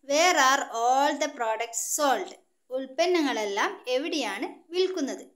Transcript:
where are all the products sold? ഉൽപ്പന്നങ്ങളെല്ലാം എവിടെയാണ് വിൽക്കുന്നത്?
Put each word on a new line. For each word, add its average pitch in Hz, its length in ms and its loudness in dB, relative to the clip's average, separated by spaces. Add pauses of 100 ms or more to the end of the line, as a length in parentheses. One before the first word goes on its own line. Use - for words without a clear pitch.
(120)
where 330 280 4 (100)
are 269 140 2 (220)
all 269 260 4 (140)
the 294 140 -6
products 226 440 -4 (160)
sold? 240 320 0 (460)
ഉൽപ്പന്നങ്ങളെല്ലാം 262 920 0 (260)
എവിടെയാണ് 277 520 -4 (280)
വിൽക്കുന്നത്? 320 480 -2 (100)